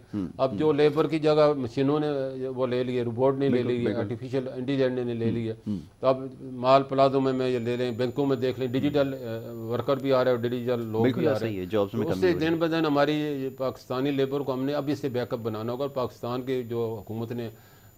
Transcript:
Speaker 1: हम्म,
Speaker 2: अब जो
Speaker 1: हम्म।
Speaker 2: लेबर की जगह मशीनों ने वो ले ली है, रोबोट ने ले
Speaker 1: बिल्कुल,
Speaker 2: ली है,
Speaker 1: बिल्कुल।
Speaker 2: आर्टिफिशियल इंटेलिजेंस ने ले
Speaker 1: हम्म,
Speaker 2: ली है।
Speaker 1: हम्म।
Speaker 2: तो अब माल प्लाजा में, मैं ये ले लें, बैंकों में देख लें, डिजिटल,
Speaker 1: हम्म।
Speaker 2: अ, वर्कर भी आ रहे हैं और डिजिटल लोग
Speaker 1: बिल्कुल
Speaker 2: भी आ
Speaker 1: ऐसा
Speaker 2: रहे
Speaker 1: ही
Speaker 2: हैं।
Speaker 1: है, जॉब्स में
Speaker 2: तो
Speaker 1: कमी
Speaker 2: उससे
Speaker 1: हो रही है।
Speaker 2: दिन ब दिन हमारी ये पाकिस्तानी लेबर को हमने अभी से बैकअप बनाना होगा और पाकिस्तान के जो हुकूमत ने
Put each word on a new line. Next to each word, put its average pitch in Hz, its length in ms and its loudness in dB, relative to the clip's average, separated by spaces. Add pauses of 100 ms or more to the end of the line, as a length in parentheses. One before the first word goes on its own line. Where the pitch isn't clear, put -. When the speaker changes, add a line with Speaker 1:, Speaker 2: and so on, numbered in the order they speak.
(140)
Speaker 1:
हम्म, 95 160 -2 (100)
Speaker 2:
अब 127 180 0
जो 156 100 2
Speaker 1:
हम्म। 151 100 4
Speaker 2:
लेबर 151 300 4
की 160 120 -2
जगह 151 340 6
मशीनों 139 460 0
ने 151 100 0 (400)
वो 127 160 -2
ले 127 180 0
ली 123 120 -2
है, 123 80 0
रोबोट 127 340 2
ने 139 80 2
ले 135 40 4
Speaker 1:
बिल्कुल, 123 220 2
Speaker 2:
ली 123 60 0
है, 120 60 0
Speaker 1:
बिल्कुल। 113 200 0
Speaker 2:
आर्टिफिशियल 123 440 -4 (100)
इंटेलिजेंस 127 480 0
ने 120 80 -2
ले 113 120 -2
Speaker 1:
हम्म, 110 100 2
Speaker 2:
ली 117 100 -2
है। 110 120 -6 (100)
Speaker 1:
हम्म। 101 120 -2 (220)
Speaker 2:
तो 127 60 2
अब 131 240 0 (220)
माल 127 280 6
प्लाजा 135 380 4
में, 135 140 2
मैं 127 160 0
ये 123 100 0
ले 120 180 -2
लें, 123 200 -2
बैंकों 123 280 0
में 135 140 2
देख 123 200 0
लें, 127 120 -2
डिजिटल, 139 360 2
Speaker 1:
हम्म। 117 600 -8
Speaker 2:
अ, 117 40 -4
वर्कर 120 240 0
भी 135 160 -2
आ 127 100 4
रहे 127 120 4
हैं 117 80 0
और 117 80 -2
डिजिटल 120 300 -2
लोग 113 240 0
Speaker 1:
बिल्कुल 131 200 2
Speaker 2:
भी 156 60 2
आ - 20 4
Speaker 1:
ऐसा 110 80 0
Speaker 2:
रहे 113 100 -2
Speaker 1:
ही 104 60 -4
Speaker 2:
हैं। 92 80 -4
Speaker 1:
है, 90 60 -8
जॉब्स 101 260 0
में 127 80 0
Speaker 2:
तो 165 60 -2
Speaker 1:
कमी 180 60 0
Speaker 2:
उससे 185 160 4
Speaker 1:
हो 156 60 0
रही 151 80 -2
है। 165 60 0
Speaker 2:
दिन 165 80 0
ब 165 80 2
दिन 160 180 0
हमारी 143 280 2
ये 147 360 -2
पाकिस्तानी 131 600 -4
लेबर 135 280 0
को 135 140 -2
हमने 131 200 -2
अभी 147 220 -2
से 143 140 -4
बैकअप 120 300 -4
बनाना 110 320 -4
होगा 123 120 -4
और 139 120 -4
पाकिस्तान 123 460 -4
के 127 220 -4
जो 113 320 -4
हुकूमत 110 380 -8
ने 117 180 -6 (460)